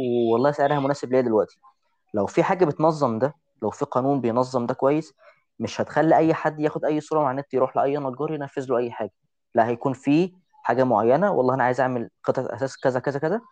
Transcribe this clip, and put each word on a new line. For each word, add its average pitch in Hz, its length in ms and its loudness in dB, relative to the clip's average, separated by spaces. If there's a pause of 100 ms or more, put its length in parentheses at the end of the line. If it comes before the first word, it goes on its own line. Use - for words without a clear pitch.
(320)
والله 123 200 4
سعرها 143 280 0
مناسب 135 320 -2
ليا 131 100 4
دلوقتي. 110 380 0 (540)
لو 104 120 0
في 170 180 0
حاجة 180 220 2
بتنظم 147 540 0
ده، 135 160 -2 (260)
لو 107 80 -2
في - 160 -4
قانون 135 360 0
بينظم 120 440 0
ده 123 80 -2
كويس، 147 400 0 (460)
مش 113 220 -4
هتخلي - 360 2
أي 160 160 4
حد 156 260 -4
ياخد 151 260 -4
أي 151 160 0
صورة 156 180 -2
من 151 60 2
على 131 100 -2
النت 139 180 -8
يروح 127 240 0
لأي 139 200 0
نجار 143 360 -6
ينفذ 143 360 -8
له 123 80 2
أي 120 140 -2
حاجة، 110 200 -8 (440)
لا 113 120 4
هيكون 120 260 -2
في 160 400 0 (300)
حاجة 120 200 0
معينة، 127 480 2
والله 127 220 0
أنا 131 100 0
عايز 127 180 0
أعمل 127 280 -2 (140)
قطعة 127 320 -4
أساس 131 220 -8
كذا 127 220 -2
كذا 143 200 -4
كذا، 180 220 -4 (100)